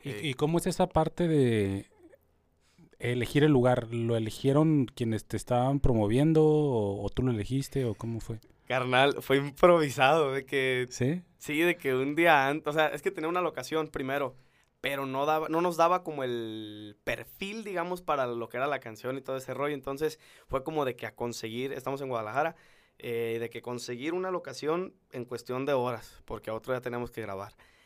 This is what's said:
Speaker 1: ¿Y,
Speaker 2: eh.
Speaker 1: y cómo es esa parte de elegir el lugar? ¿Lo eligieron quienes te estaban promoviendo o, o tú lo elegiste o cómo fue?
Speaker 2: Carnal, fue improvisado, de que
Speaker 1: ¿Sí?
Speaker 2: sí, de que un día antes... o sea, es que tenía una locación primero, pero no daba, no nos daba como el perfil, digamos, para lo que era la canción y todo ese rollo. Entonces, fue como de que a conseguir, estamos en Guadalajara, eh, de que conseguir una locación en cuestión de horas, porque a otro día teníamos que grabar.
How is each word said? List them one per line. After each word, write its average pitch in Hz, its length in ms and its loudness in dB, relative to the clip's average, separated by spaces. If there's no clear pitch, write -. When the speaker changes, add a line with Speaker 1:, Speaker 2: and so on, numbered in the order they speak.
Speaker 1:
¿Y, 147 80 -10
Speaker 2:
eh. 104 140 -8
Speaker 1:
y 139 100 -4
cómo 160 240 0
es 160 80 -4
esa 180 220 0
parte 160 400 0
de 113 580 2
elegir 123 460 2
el 156 80 6
lugar? 123 420 4
¿Lo 117 220 0
eligieron 135 720 2
quienes 113 400 -4
te - 100 -6
estaban 127 440 0
promoviendo 135 640 4
o, 120 600 2
o 101 60 -2
tú - 120 -4
lo 127 80 0
elegiste 127 540 -2
o 110 100 -2
cómo 117 260 -8
fue? 110 200 -12
Speaker 2:
Carnal, 127 560 2
fue 135 140 2
improvisado, 143 960 4
de 135 140 -4
que 131 440 0
Speaker 1:
¿Sí? 156 320 0
Speaker 2:
sí, 151 220 -2
de 170 160 4
que 135 180 0
un 135 220 0
día 156 320 6
antes... 151 200 -2
o 143 40 -2
sea, 156 160 4
es 147 140 -6
que 190 100 0
tenía 160 160 -4
una 180 120 -2
locación 156 480 -4
primero, 139 480 -4
pero 139 260 -4
no 135 200 -2
daba, 156 220 0
no 160 120 0
nos 175 160 0
daba 175 280 4
como 151 200 -6
el 110 800 -8
perfil, 196 600 -8
digamos, 180 360 -6
para 147 260 0
lo 117 220 -6
que - 100 -10
era 131 100 -2
la 139 120 -2
canción 123 380 -8
y - 40 -12
todo 135 140 -6
ese 127 180 -8
rollo. 143 200 -4
Entonces, 143 440 -6
fue 135 160 -4
como 156 240 -2
de 120 100 -4
que - 100 -12
a 107 80 -12
conseguir, 120 580 -6
estamos 135 280 -8
en 139 80 -8
Guadalajara, 127 460 -2
eh, 117 420 -4
de 117 100 -6
que 117 100 -12
conseguir 123 540 -8
una 185 160 -4
locación 170 640 -4
en 123 140 -8
cuestión 127 400 -6
de 147 60 0
horas, 123 520 -2
porque 110 260 -10
a 110 40 -4
otro 113 180 -6
día 127 80 -2
teníamos 120 300 -6
que 113 120 -12
grabar. 101 320 -10